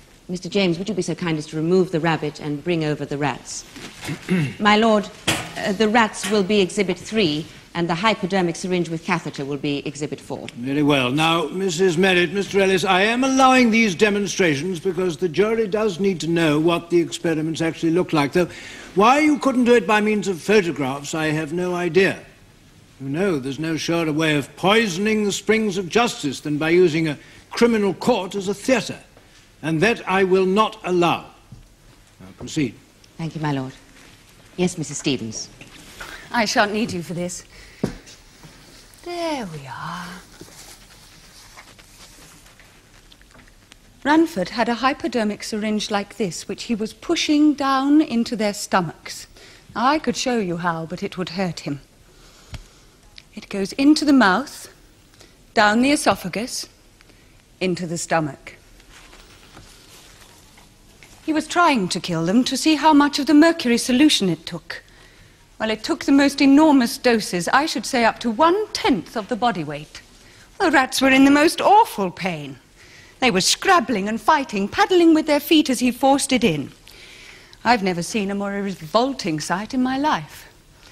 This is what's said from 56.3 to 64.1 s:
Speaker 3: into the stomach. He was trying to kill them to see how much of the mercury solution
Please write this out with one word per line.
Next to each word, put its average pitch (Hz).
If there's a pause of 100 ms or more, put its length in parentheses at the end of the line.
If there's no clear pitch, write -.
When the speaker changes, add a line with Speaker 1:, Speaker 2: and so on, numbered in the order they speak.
Speaker 3:
into 185
the 165
stomach. 160 (2750)
He 320
was 311
trying 285
to 185
kill 165
them 220
to 262
see 311
how 311
much 285
of 269
the 311
mercury 302
solution 254